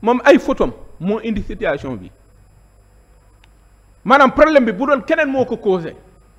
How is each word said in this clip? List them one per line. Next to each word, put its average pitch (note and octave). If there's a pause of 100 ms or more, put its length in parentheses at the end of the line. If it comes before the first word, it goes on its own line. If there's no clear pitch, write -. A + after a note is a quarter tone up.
Moom A#3
ay -
photom A3 (280)
moo G3+
indi A3+
situation D3
bi. F#2 (1900)
Maanaam C4
problème C#4+
bi A3
bu G3+
doon C4+
keneen D#4+
moo C4+
ko A#3
causé, F#3 (440)